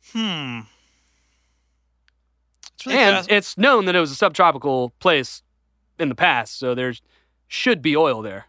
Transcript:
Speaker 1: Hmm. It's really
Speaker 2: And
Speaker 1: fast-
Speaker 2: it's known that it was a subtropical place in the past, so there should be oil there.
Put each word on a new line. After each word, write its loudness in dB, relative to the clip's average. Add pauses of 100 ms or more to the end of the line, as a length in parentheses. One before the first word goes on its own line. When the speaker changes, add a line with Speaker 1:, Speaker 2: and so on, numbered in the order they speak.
(140)
Speaker 1:
Hmm. -8 (2250)
It's -16
really 0
Speaker 2:
And 4
Speaker 1:
fast- -2
Speaker 2:
it's 0
known 4
that 0
it 4
was 0
a -10
subtropical 2
place 0 (560)
in -2
the -6
past, 0
so -2
there -4 (540)
should -2
be 0
oil 2
there. -12